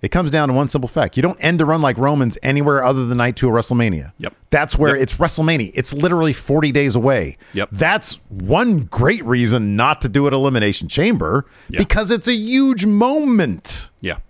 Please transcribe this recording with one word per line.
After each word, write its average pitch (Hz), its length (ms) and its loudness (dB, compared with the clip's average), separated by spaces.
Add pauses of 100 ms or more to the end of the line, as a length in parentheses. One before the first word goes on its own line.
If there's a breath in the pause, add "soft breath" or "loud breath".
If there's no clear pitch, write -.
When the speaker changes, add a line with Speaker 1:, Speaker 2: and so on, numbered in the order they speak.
Speaker 1:
it 104 80 -4
comes 175 200 0
down 151 200 0
to 131 40 2
one 135 140 2
simple 127 200 -2
fact. 127 300 -2
You 131 60 0
don't - 180 -2
end 165 180 0
a 156 60 4
run 160 160 0
like 135 160 0
Roman's 135 460 0
anywhere 143 400 0
other 131 240 0
than 120 100 -2
night 120 180 0
two 127 140 0
of 113 60 2
WrestleMania. 110 640 -2
Speaker 2:
Yep. - 160 -10 (160)
Speaker 1:
That's 147 260 0
where 143 180 4
Speaker 2:
Yep. 135 80 0
Speaker 1:
it's 127 120 -4
WrestleMania. 156 580 0
It's - 180 -4
literally 160 420 0
forty 147 380 0
days 139 240 2
away. 117 420 0 (160 loud breath)
Speaker 2:
Yep. 101 180 -4
Speaker 1:
That's 160 480 -2 (100)
one 147 520 0
great 147 440 0
reason 113 500 2
not 127 260 0
to 139 80 -2
do 139 180 2
it 135 60 0
Elimination 120 540 0
Chamber 139 580 0 (240 loud breath)
Speaker 2:
Yeah. - 100 -8
Speaker 1:
because 202 320 0
it's 226 160 -2
a 247 80 0
huge 240 500 0
moment. 214 1040 0 (100)
Speaker 2:
Yeah. 90 180 -6 (120)